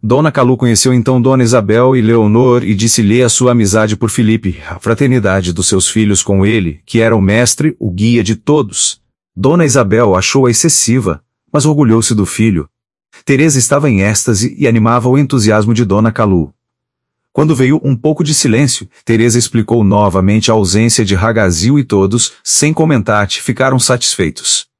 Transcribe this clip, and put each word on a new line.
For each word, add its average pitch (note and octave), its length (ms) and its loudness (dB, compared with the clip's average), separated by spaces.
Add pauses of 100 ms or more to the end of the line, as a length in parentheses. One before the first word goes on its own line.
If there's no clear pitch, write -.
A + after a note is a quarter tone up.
Dona C3+ 300 0
Calu B2+ 260 0
conheceu A#2+ 380 0
então B2+ 260 0
Dona C3 220 2
Isabel A#2 540 2
e B2 40 0
Leonor A2+ 600 2
e A2 100 -2
disse-lhe A2 480 0
a B2 80 2
sua B2 220 0
amizade G#2+ 460 0
por G#2+ 140 -2
Felipe, A2 580 -2
a F2+ 100 -12
fraternidade G#2 760 0
dos F2 140 -4
seus F#2+ 220 -2
filhos G#2 340 0
com G2 240 0
ele, F#2+ 400 -2
que A#2 140 -2
era A2+ 160 2
o G#2 40 0
mestre, A#2 600 0
o A2 100 -4
guia A2 320 0
de G#2 140 -2
todos. C#3 640 -4 (340)
Dona D3+ 300 0
Isabel A2+ 500 2
achou-a B2 380 0
excessiva, A2+ 680 -2 (320)
mas D3 120 -6
orgulhou-se A#2+ 500 2
do G#2 100 0
filho. F#2+ 440 -2 (560)
Teresa C#3 340 2
estava C#3+ 320 0
em G2 120 2
êxtase G#2+ 540 -2
e C3+ 120 0
animava A#2 400 2
o C3 100 2
entusiasmo A2 560 0
de A#2 100 0
Dona G#2+ 280 0
Calu. F#2+ 420 0 (800)
Quando D3+ 220 0
veio C3 280 2
um C#3 140 0
pouco D3+ 260 -2
de D3+ 120 -2
silêncio, B2 540 0 (160)
Teresa A#2 340 2
explicou A#2 440 0
novamente G2+ 680 2
a A2+ 40 2
ausência G#2+ 500 0
de G2 120 -2
Ragazil G#2+ 600 0
e C3+ 60 0
todos, G2+ 500 -2 (100)
sem - 280 0
comentar, G#2+ 560 0
ficaram C3 500 -2
satisfeitos. - 880 -4 (140)